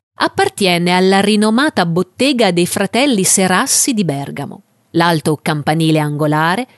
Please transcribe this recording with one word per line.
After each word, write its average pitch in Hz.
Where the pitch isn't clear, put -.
appartiene 180
alla 190
rinomata 214
bottega 214
dei 175
fratelli 214
Serassi 196
di 208
Bergamo. 143
L'alto 165
campanile 156
angolare, 151